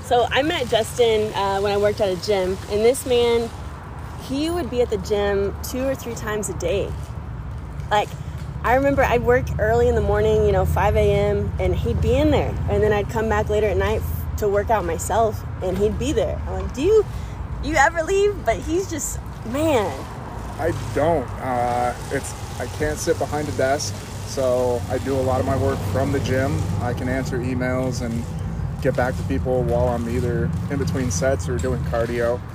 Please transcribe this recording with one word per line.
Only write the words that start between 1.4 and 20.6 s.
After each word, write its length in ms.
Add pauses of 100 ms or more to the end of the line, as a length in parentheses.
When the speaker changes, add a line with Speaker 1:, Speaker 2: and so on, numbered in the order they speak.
Speaker 1:
when 120
I 60
worked 220
at 100
a 160
gym, 240 (200)
and 140
this 220
man, 420 (800)
he 220
would 200
be 120
at 80
the 80
gym 640
two 240
or 80
three 200
times 340
a 60
day. 360 (1000)
Like, 180 (540)
I 140
remember 280
I'd 180
work 220 (140)
early 300
in 60
the 60
morning, 460
you 60
know, 120
five 320
A 160
M, 480
and 160
he'd 240
be 140
in 160
there. 180 (220)
And 120
then 120
I'd 160
come 180
back 220
later 160
at 100
night 240
f-, 380
to 100
work 220
out 160
myself, 560 (200)
and 140
he'd 220
be 140
there. 340
I'm 160
like, 120
"Do 60
you, 240 (580)
you 120
ever 280
leave?" 440
But 140
he's 300
just, 300 (280)
man. 440 (680)
Speaker 2:
I 140 (220)